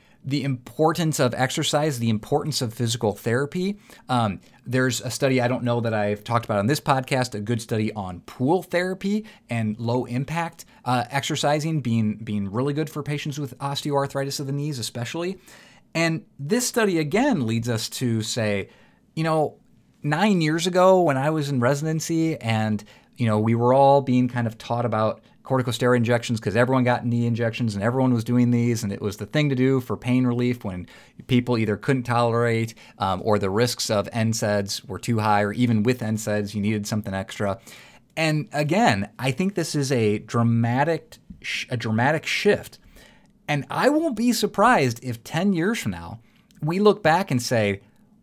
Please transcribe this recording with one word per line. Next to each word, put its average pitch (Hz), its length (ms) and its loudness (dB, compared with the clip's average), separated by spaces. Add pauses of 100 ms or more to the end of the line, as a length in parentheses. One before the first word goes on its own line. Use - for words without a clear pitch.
(240)
the 131 180 -2
importance 156 800 0
of 123 140 2
exercise, 147 640 0
the 117 100 0
importance 143 540 -2
of 113 100 -4
physical 117 400 -2
therapy. 147 640 -2 (300)
Um, 113 320 0 (240)
there's 127 360 0
a 127 100 -6
study 131 300 2
I 120 80 2
don't 123 160 -2
know 120 160 0
that 113 140 -2
I've 104 300 -2
talked 117 200 0
about 104 140 0
on 101 80 2
this 147 140 2
podcast, 131 540 0
a 104 60 -6
good 110 200 -2
study 110 320 -2
on 92 280 -8
pool 160 420 -2
therapy 190 640 -2 (240)
and 110 280 -2
low 120 260 -2
impact, 160 600 -6 (200)
uh, 123 260 0
exercising 151 720 0
being, 113 380 0
being 104 320 -6
really 127 220 -2
good 147 160 -4
for 147 140 -10
patients 143 360 -6
with 143 200 -10
osteoarthritis 139 800 -4
of 139 60 -6
the 135 60 -6
knees 143 260 -4
especially. 143 600 -6 (560)
And 165 300 -2 (140)
this 208 280 -2
study 202 320 2
again 160 480 0
leads 113 220 -2
us 113 220 -2
to 113 320 -2
say, 104 460 -2 (460)
you 160 100 -2
know, 160 340 0 (440)
nine 180 380 2
years 160 260 2
ago 185 360 6
when 147 140 2
I 139 140 0
was 156 180 -2
in 139 100 0
residency 160 800 0
and, 110 460 0 (340)
you 120 100 0
know, 107 120 4
we 113 160 4
were 120 180 4
all 139 300 6
being 127 260 2
kind 120 180 -2
of 110 120 -6
taught 120 260 -4
about 110 380 0 (200)
corticosteroid 123 560 2
injections 117 420 0
'cause 98 160 -2
everyone 127 260 4
got 123 240 0
knee 117 180 0
injections 117 520 -2
and 98 80 -2
everyone 127 280 2
was 113 120 0
doing 120 260 4
these 117 320 2
and 101 100 -4
it - 80 -8
was 101 180 -4
the 104 80 -8
thing 151 220 0
to 139 60 0
do 131 260 2
for 117 160 -6
pain 127 300 0
relief 123 380 -2
when 90 240 -8 (400)
people 123 280 2
either 107 200 0
couldn't 131 260 -2
tolerate, 117 720 0 (240)
um, 95 260 -2
or 104 140 2
the 98 100 0
risks 117 400 0
of 101 240 0
N 113 200 0
saids 104 520 -2
were 92 140 -10
too 117 220 -2
high, 104 220 4
or 104 100 0
even 117 320 2
with 123 180 0
N 110 140 -2
saids 104 360 -2
you 107 80 -4
needed 104 240 -2
something 104 300 -4
extra. 95 460 -4 (560)
And 156 360 -2
again, 147 560 2 (120)
I 131 100 0
think 185 240 -2
this 160 220 -4
is 139 160 0
a 107 260 2
dramatic 117 1000 0 (220)
sh-, - 300 -8
a 127 60 -4
dramatic 117 500 0
shift. - 540 -2 (640)
And 143 240 -2
I 165 180 2
won't 302 280 0
be 233 160 2
surprised 196 720 2
if 120 180 -8
ten 190 300 -2
years 185 260 0
from 104 140 -4
now, 85 260 -12 (420)
we 165 200 -2
look 208 240 4
back 165 260 2
and 127 100 2
say, 107 420 0 (400)